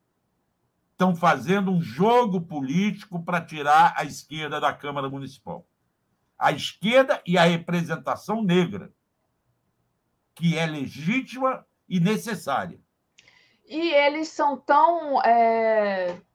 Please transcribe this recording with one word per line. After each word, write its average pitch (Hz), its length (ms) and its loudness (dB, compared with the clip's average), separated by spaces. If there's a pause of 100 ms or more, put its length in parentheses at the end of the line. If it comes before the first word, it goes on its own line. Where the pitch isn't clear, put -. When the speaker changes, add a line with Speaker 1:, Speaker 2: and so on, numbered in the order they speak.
(920)
Speaker 1:
Estão 185 220 0
fazendo 170 560 0
um 175 100 0
jogo 190 600 2
político 170 840 -4
pra 175 180 -4
tirar 156 560 4
a 151 80 -2
esquerda 151 560 -8
da 147 120 0
Câmara 143 360 -6
Municipal. - 580 -14 (720)
A 147 140 2
esquerda 254 760 0
e 175 120 2
a 165 60 6
representação 170 1000 -2
negra, 170 500 0 (1400)
que 160 240 0
é 165 80 -2
legítima 160 1000 -6 (220)
e 180 120 0
necessária. 165 800 -2 (840)
Speaker 2:
E 320 260 -4
eles 285 360 2
são 285 280 -2
tão, 302 680 2
é, 220 1000 2 (140)